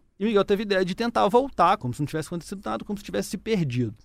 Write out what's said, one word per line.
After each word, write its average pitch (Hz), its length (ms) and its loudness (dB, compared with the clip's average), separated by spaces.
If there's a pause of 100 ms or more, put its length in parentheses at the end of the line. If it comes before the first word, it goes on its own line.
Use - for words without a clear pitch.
(200)
E 196 60 -2
o - 20 2
Miguel 202 160 4
teve 202 200 0
a - 20 -4
ideia 196 180 2
de 185 100 -2
tentar 226 360 0
voltar, 208 480 4
como 120 160 -4
se - 80 -6
não 147 40 2
tivesse 156 220 -6
acontecido 185 380 -10
nada, 220 180 -4
como 208 160 -8
se - 60 -16
tivesse 202 240 -4
se 208 80 -6
perdido. 127 680 0